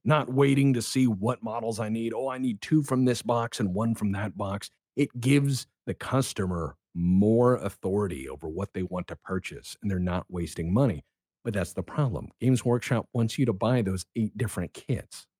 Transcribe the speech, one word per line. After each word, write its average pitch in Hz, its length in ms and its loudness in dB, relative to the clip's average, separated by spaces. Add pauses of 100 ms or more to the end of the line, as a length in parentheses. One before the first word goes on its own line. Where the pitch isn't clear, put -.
Not 135 280 2
waiting 139 420 4
to 120 80 0
see 131 260 2
what 113 360 0
models 113 360 -4
I 110 100 -4
need. 113 240 -2
"Oh, 127 160 -4
I 127 80 -6
need 127 240 -2
two 156 220 4
from 127 220 2
this 123 160 2
box 117 380 -2
and 101 160 0
one 113 200 2
from 104 180 0
that 98 240 -4
box." 98 320 -6 (260)
It 143 260 -2
gives 139 460 2 (180)
the - 80 -4
customer 92 840 -2 (180)
more 104 600 6
authority 92 720 -4
over 71 200 -10
what 85 260 -6
they 95 100 -4
want 90 260 -6
to 87 80 -10
purchase, - 640 -8
and 101 100 -2
they're 92 80 0
not 90 300 -2
wasting 87 440 -4
money. 104 300 2 (400)
But 117 100 -4
that's 95 200 -4
the 95 100 -6
problem. 123 460 -4 (100)
Games 123 260 2
Workshop 120 480 0
wants 117 240 0
you 139 80 2
to 117 80 2
buy 117 300 2
those 92 220 -2 (100)
eight 113 220 -2
different 101 360 -4
kits - 540 -8 (120)